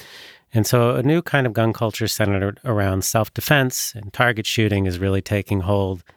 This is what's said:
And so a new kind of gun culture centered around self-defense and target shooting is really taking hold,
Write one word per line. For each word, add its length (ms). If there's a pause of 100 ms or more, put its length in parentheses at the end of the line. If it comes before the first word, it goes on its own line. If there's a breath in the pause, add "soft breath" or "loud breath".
(540 loud breath)
And 120
so 280
a 80
new 200
kind 240
of 60
gun 200
culture 360
centered 560
around 400
self-defense 880
and 180
target 340
shooting 400
is 120
really 220
taking 400
hold, 420 (140 soft breath)